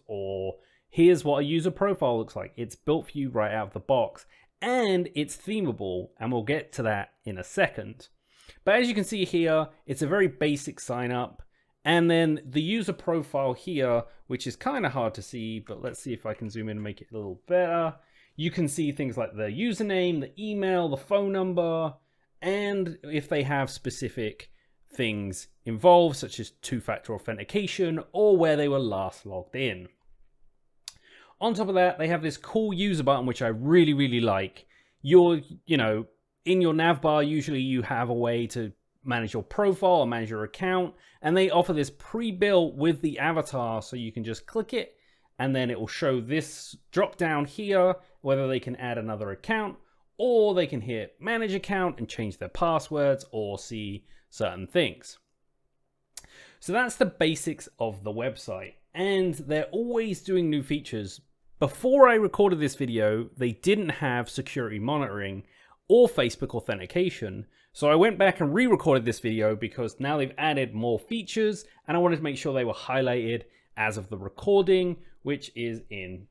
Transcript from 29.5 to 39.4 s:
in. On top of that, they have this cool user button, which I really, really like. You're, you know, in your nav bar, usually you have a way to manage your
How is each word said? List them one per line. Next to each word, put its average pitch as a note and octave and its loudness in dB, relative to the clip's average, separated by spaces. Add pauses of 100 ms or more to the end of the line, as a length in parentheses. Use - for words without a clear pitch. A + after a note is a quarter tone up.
in. G2+ -4 (1500)
On A3+ 0
top G3 -2
of G3 0
that, F3+ 4
they D#3+ 0
have E3 0
this D3+ -4
cool A3 -2
user F3+ 0
button, B2+ 2
which B2 -2
I A#2 0
really, D3+ 6
really B2+ 2
like. G2 0 (380)
You're, E3+ 8 (240)
you D#3+ 2
know, A2 2 (400)
in F#3 4
your E3 4
nav D#3+ 4
bar, D3+ 4
usually D3 0
you C3 0
have A#2+ -2
a A#2+ -2
way A#2+ 0
to A2+ -6 (320)
manage A#2 -4
your G#2+ -4